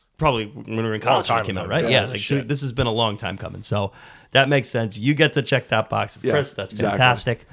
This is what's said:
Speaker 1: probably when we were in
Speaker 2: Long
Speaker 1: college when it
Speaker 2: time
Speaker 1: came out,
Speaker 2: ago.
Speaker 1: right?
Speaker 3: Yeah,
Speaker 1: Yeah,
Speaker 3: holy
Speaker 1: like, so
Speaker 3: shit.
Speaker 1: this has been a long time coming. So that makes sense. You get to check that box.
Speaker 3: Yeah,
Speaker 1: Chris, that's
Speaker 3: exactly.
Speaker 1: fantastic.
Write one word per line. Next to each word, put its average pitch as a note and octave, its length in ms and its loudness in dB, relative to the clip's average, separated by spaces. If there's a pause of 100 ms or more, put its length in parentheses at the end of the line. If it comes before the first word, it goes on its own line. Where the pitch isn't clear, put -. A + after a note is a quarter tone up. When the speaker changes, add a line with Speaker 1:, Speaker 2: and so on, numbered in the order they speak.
(180)
Speaker 1:
probably B2 280 2
when A2 200 -14
we A2+ 160 -2
were A2 120 -2
in G#2+ 60 -6
Speaker 2:
Long - 0 -
Speaker 1:
college B2 300 2
when A#2 80 4
it A2 40 0
Speaker 2:
time G2+ 40 -6
Speaker 1:
came G2 120 -2
out, F2 80 -6
Speaker 2:
ago. F#2+ 80 -6
Speaker 1:
right? E3 100 0
Speaker 3:
Yeah, - 60 0
Speaker 1:
Yeah, C3 100 6
Speaker 3:
holy G2 140 -2
Speaker 1:
like, G2+ 60 -4
so C#3 180 0
Speaker 3:
shit. A#2+ 100 -4
Speaker 1:
this C#3 140 -2
has C3 100 -4
been B2 160 0
a A2+ 40 -2
long A2 240 0
time F#2+ 220 -6
coming. F#2 240 -10
So G2+ 300 -2 (400)
that C3+ 160 6
makes C#3 200 2
sense. A2+ 300 -2
You C3 160 2
get D3 200 2
to C#3+ 80 0
check - 260 0
that A2 200 0
box. G#2+ 320 -4
Speaker 3:
Yeah, A#2+ 120 -2
Speaker 1:
Chris, C#3 220 0
that's G2 180 -8
Speaker 3:
exactly. G#2 260 0
Speaker 1:
fantastic. B2 540 2